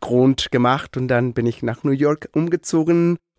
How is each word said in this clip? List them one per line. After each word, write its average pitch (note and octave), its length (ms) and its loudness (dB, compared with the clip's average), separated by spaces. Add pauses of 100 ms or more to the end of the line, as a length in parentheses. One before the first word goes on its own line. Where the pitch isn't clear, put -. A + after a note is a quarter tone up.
Grund B2+ 520 2
gemacht B2+ 460 0
und B2+ 100 -4
dann B2 240 0
bin A#2 140 -2
ich A#2 160 -4
nach A#2 220 -6
New C#3+ 80 0
York D3 420 -2
umgezogen E3+ 840 0 (220)